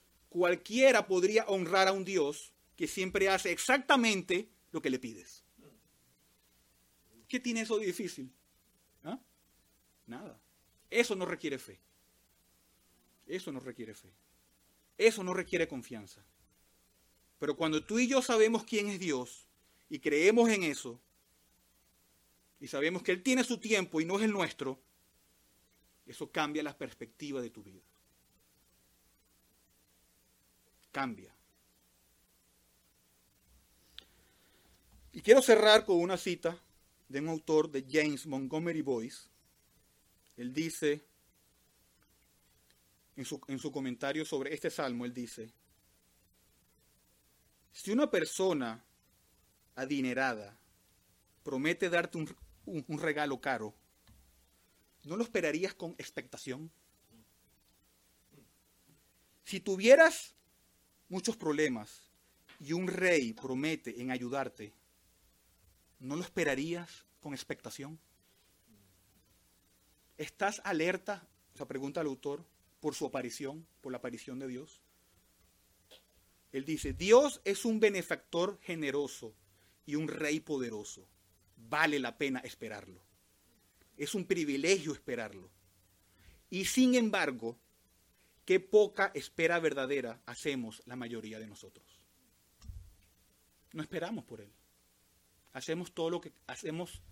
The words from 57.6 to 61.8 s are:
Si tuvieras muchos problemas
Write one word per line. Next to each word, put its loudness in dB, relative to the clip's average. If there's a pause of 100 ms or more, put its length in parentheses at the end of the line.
Si -8
tuvieras 8 (760)
muchos -4
problemas -2 (480)